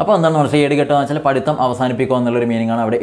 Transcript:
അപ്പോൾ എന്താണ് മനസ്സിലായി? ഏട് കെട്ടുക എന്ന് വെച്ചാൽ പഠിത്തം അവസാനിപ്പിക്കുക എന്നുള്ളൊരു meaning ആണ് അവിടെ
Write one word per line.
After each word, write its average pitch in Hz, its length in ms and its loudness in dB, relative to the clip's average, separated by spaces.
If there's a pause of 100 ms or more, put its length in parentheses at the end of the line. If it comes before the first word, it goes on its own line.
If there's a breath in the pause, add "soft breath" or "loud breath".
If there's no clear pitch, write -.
അപ്പോൾ 214 160 0
എന്താണ് 165 240 2
മനസ്സിലായി? 143 260 2
ഏട് 143 120 0
കെട്ടുക 147 160 0
എന്ന് 143 100 2
വെച്ചാൽ 147 140 -4 (100)
പഠിത്തം 135 280 0 (100)
അവസാനിപ്പിക്കുക 123 520 -2
എന്നുള്ളൊരു 120 320 0
meaning 113 240 -2
ആണ് 117 100 -2
അവിടെ 120 180 -2